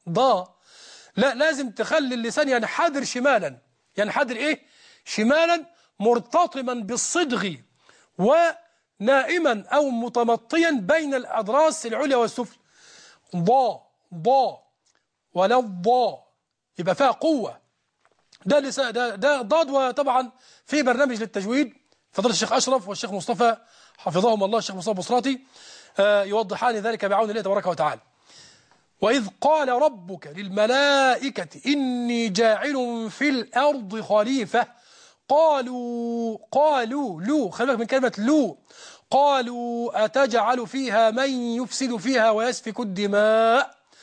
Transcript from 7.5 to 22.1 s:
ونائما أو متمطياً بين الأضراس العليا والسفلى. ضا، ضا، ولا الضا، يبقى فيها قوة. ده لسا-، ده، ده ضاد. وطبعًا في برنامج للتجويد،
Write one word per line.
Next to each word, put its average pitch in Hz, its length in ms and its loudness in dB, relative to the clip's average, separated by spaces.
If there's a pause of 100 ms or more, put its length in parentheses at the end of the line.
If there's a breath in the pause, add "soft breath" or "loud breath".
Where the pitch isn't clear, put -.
ونائما 269 1500 0
أو 277 220 2
متمطياً 240 800 0
بين 277 440 0
الأضراس 254 720 0
العليا 254 300 0
والسفلى. 233 420 -2 (800 soft breath)
ضا، 208 460 2 (320)
ضا، 202 440 0 (760)
ولا 196 240 2
الضا، 214 680 0 (540)
يبقى 180 160 -2
فيها 269 160 4
قوة. 269 500 -2 (880)
ده 285 140 4
لسا-، 269 300 -4
ده، 233 240 -2
ده 262 280 0
ضاد. 302 280 0
وطبعًا 254 600 0 (360 soft breath)
في 294 160 0
برنامج 247 380 0
للتجويد، 226 540 -2 (380)